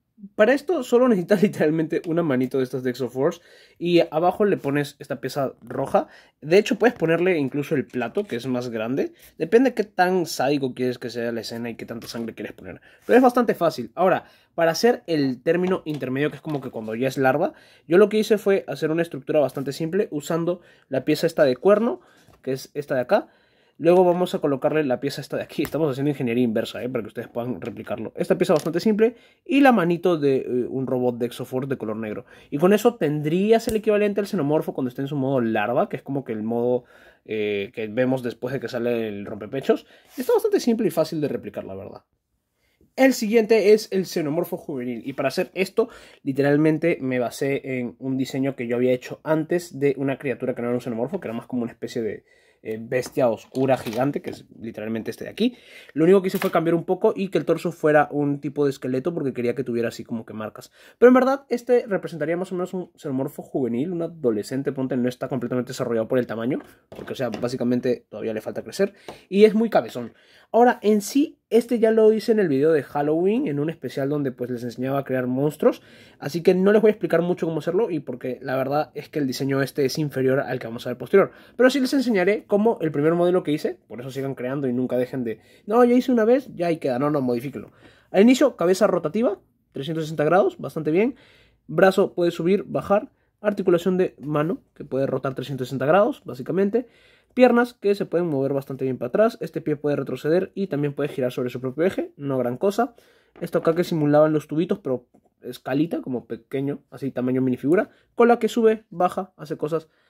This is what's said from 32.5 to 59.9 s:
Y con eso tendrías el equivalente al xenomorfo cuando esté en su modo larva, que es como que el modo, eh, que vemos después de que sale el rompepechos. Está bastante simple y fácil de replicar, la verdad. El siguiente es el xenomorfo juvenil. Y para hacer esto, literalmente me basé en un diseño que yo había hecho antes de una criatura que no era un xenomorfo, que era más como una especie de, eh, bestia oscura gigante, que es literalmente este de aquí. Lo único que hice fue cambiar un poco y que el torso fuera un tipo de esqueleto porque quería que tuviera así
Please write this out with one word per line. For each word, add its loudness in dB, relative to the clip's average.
Y -4
con 4
eso 4
tendrías 0
el -2
equivalente 0
al -4
xenomorfo 0
cuando -4
esté -8
en -4
su -6
modo 0
larva, 0
que -8
es -16
como -6
que -8
el -6
modo, -2
eh, -4
que -8
vemos -2
después -8
de -6
que -8
sale -2
el -10
rompepechos. -2
Está 0
bastante 0
simple 0
y 0
fácil -2
de 0
replicar, -8
la -12
verdad. -16
El 6
siguiente 4
es 4
el -2
xenomorfo -2
juvenil. -8
Y -8
para -2
hacer -2
esto, -2
literalmente 2
me -2
basé -4
en -8
un -4
diseño -2
que -8
yo -2
había 2
hecho -4
antes -2
de 2
una -2
criatura -4
que -8
no -2
era 0
un -4
xenomorfo, -6
que -12
era -8
más -10
como -4
una -8
especie -8
de, -6
eh, -8
bestia -2
oscura 0
gigante, -4
que -10
es -14
literalmente -8
este -14
de -12
aquí. -2
Lo 2
único 8
que -4
hice -2
fue 0
cambiar 2
un -2
poco 0
y -4
que -4
el 0
torso -2
fuera 4
un -2
tipo -2
de 2
esqueleto -4
porque -4
quería -2
que -4
tuviera -2
así -10